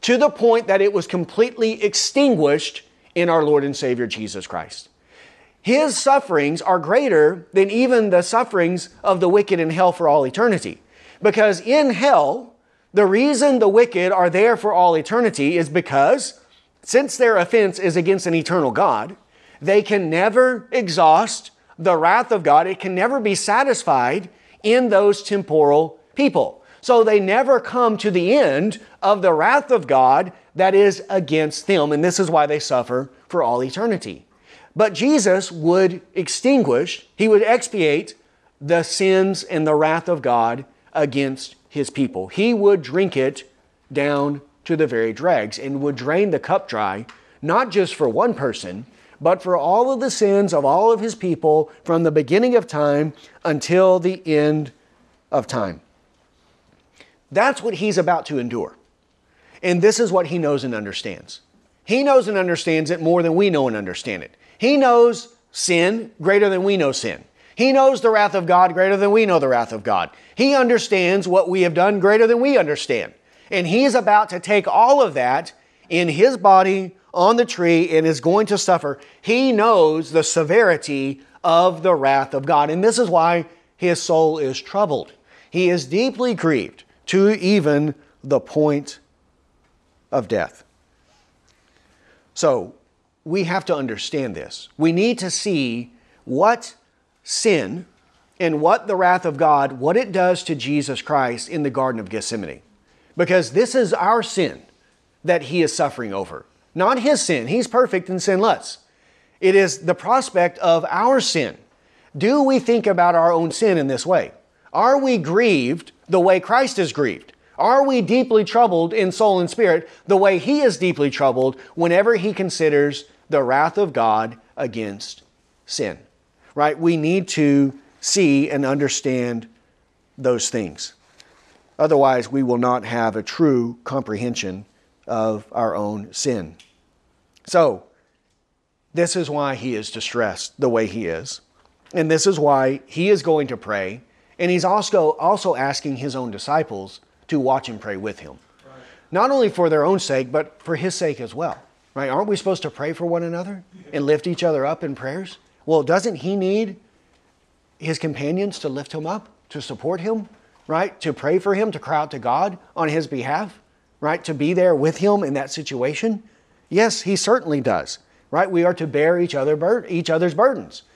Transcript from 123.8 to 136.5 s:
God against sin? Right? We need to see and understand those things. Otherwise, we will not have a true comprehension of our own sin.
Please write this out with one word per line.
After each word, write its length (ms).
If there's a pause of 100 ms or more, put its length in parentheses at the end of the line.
God 460 (180)
against 640 (440)
sin? 320 (560)
Right? 240
We 180
need 320
to 460 (260)
see 480
and 160
understand 840 (680)
those 320
things. 460 (840)
Otherwise, 520
we 120
will 160
not 260
have 320
a 60
true 640
comprehension 800 (400)
of 440
our 240
own 380
sin. 440 (920)